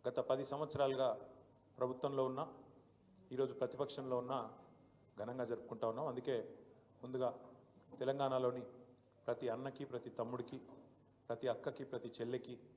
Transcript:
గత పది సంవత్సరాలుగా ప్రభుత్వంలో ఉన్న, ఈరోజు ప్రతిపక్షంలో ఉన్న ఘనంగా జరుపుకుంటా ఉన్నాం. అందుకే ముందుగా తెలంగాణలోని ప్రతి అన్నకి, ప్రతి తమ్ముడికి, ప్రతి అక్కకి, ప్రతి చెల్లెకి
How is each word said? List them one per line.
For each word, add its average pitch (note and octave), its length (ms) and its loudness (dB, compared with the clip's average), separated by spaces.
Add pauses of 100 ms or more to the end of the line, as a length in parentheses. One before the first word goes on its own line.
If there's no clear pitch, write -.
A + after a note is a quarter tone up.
గత A#2+ 120 0
పది C3 260 0
సంవత్సరాలుగా C#3 720 0 (580)
ప్రభుత్వంలో C3 480 0
ఉన్న, C3 220 -2 (840)
ఈరోజు C3 220 2
ప్రతిపక్షంలో C3+ 640 2
ఉన్న B2 320 2 (720)
ఘనంగా B2 260 6
జరుపుకుంటా A2+ 420 0
ఉన్నాం. B2+ 200 2
అందుకే B2 420 2 (540)
ముందుగా B2+ 360 2 (600)
తెలంగాణలోని C3 640 4 (680)
ప్రతి A#2+ 220 0
అన్నకి, C3+ 360 -4
ప్రతి A#2+ 240 -6
తమ్ముడికి, A#2+ 520 -4 (680)
ప్రతి A#2 180 0
అక్కకి, A#2 360 -2
ప్రతి A#2+ 280 -6 (100)
చెల్లెకి A#2+ 380 -4 (180)